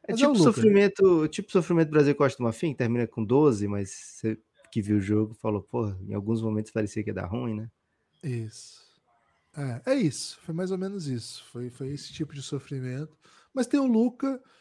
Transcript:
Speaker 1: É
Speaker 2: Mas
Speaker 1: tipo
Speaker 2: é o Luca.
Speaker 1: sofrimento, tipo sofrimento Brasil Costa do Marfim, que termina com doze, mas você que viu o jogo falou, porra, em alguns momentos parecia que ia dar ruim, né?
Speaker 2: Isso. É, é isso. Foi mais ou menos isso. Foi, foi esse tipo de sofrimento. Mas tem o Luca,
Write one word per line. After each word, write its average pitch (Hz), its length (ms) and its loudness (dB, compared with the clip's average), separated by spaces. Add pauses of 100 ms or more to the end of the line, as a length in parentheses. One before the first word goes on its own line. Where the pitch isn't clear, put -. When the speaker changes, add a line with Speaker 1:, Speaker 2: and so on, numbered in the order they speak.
Speaker 1:
É 214 40 -6
Speaker 2:
Mas 226 80 0
Speaker 1:
tipo 285 120 6
Speaker 2:
é - 20 4
o 233 40 4
Luca. 156 140 8
Speaker 1:
sofrimento, 190 800 6
tipo - 220 -8
sofrimento 165 380 2
Brasil 147 260 4
Costa 143 220 2
do 123 60 -4
Marfim, 120 280 -2
que 123 60 -8
termina 120 300 0
com 113 160 -8
doze, 117 440 4
mas 101 240 -6
você - 460 -8 (340)
que 110 100 -2
viu 104 160 0
o 101 40 2
jogo 107 340 0
falou, 104 260 -4
porra, 104 440 -6
em 104 80 -8
alguns 110 280 -4
momentos 107 300 -4
parecia 107 300 -4
que 107 80 -8
ia 101 40 -8
dar 95 140 -6
ruim, 113 280 -6
né? 113 160 -12 (520)
Speaker 2:
Isso. 117 600 -12 (720)
É, 131 300 -8
é 262 100 0
isso. 175 460 -4
Foi 165 120 -12
mais 185 180 -6
ou 190 60 -4
menos 190 300 -8
isso. - 440 -10
Foi, 123 180 -10
foi 131 240 -12
esse - 180 -14
tipo 156 220 -10
de 143 80 -14
sofrimento. 135 760 -10 (360)
Mas 247 140 -2
tem 285 120 0
o 269 80 2
Luca, 247 540 0 (200)